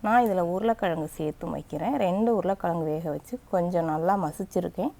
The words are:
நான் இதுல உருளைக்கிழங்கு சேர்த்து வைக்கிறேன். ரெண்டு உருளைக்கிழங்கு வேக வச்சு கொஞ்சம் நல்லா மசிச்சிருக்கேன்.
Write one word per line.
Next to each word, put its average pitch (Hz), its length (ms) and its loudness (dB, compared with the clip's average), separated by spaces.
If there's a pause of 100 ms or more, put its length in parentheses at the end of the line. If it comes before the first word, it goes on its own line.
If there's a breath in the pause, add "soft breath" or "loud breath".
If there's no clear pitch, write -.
நான் 240 200 6
இதுல 185 260 2
உருளைக்கிழங்கு 185 560 0 (100)
சேர்த்து 160 380 -4
வைக்கிறேன். 208 480 -4
ரெண்டு 208 340 2
உருளைக்கிழங்கு 170 540 0
வேக 160 120 -4 (120)
வச்சு 247 200 -10 (160)
கொஞ்சம் 175 400 2
நல்லா 170 220 2 (100)
மசிச்சிருக்கேன். 180 760 -4